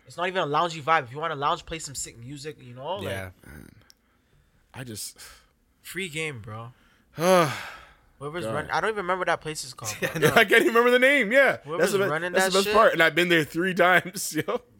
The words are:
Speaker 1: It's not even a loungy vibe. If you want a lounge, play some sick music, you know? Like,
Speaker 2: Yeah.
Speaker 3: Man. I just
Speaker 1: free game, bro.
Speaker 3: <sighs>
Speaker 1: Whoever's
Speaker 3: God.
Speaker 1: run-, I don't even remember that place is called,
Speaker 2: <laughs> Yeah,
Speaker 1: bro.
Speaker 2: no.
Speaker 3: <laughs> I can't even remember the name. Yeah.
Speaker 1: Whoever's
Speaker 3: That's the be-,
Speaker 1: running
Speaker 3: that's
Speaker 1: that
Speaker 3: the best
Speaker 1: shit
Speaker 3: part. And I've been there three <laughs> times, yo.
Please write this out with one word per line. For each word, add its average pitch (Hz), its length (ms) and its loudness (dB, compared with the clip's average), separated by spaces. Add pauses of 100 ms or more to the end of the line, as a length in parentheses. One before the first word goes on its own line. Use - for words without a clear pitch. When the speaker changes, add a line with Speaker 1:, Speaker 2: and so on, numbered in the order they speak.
Speaker 1:
It's 120 120 -20
not 175 100 -4
even 185 140 -4
a 160 40 -2
loungy 160 360 -2
vibe. 151 240 0
If 117 80 -16
you 147 60 -12
want 160 120 -6
a 147 60 -10
lounge, 156 280 -4
play 165 140 -10
some 139 160 -14
sick 120 240 -14
music, 143 400 -16
you 123 140 -20
know? 147 240 -8
Like, 196 160 -10
Speaker 2:
Yeah. 95 160 -10 (180)
Speaker 3:
Man. 69 240 -20 (1000)
I 131 100 -14
just 113 340 -14 (640)
Speaker 1:
free 185 280 -10
game, 151 320 -8
bro. 113 320 -14 (420)
Speaker 3:
<sighs> 175 340 4 (720)
Speaker 1:
Whoever's 151 260 -10
Speaker 3:
God. 110 80 -6
Speaker 1:
run-, 147 180 -6
I 151 80 0
don't 190 120 -2
even 208 120 -6
remember 180 220 -2
that 165 160 0
place 156 240 -10
is 127 80 -16
called, - 240 -10
Speaker 2:
<laughs> - 40 -14
Yeah, 170 160 -2
Speaker 1:
bro. 151 120 4
Speaker 2:
no. - 60 4
Speaker 3:
<laughs> - 0 -
I 226 100 6
can't - 180 6
even - 40 4
remember 240 240 4
the 247 80 8
name. 254 320 4
Yeah. 254 340 4
Speaker 1:
Whoever's 143 140 -6
Speaker 3:
That's 196 140 2
the 196 60 2
be-, 202 60 2
Speaker 1:
running 170 280 -2
Speaker 3:
that's 185 120 4
Speaker 1:
that 190 60 0
Speaker 3:
the 190 80 2
best 202 80 2
Speaker 1:
shit 208 80 -2
Speaker 3:
part. 214 180 6
And 165 100 4
I've 156 120 4
been 175 140 2
there 160 140 4
three 175 300 -4
<laughs> 175 140 2
times, 180 480 0
yo. 202 260 -4 (180)